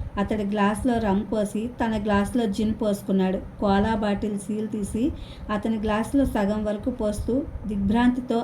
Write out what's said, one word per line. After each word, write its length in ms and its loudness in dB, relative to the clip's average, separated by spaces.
అతడి 260 0
గ్లాసులో 540 2
రమ్ 340 2
పోసి 380 -2
తన 200 0
గ్లాసులో 420 2
జిన్ 360 0
పోసుకున్నాడు. 560 2
కోలా 340 4
బాటిల్ 440 0
సీల్ 300 -4
తీసి 440 -2
అతని 260 0
గ్లాసులో 460 2
సగం 400 0
వరకు 260 -2
పోస్తూ 520 -2
దిగ్భ్రాంతితో 760 2